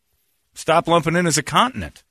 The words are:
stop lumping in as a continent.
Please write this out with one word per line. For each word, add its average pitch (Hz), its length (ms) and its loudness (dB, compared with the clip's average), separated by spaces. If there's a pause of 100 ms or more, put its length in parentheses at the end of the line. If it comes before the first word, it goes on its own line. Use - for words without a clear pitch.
(520)
stop - 340 0
lumping 165 280 2
in 180 100 0
as 151 120 0
a 143 60 -4
continent. 160 680 -2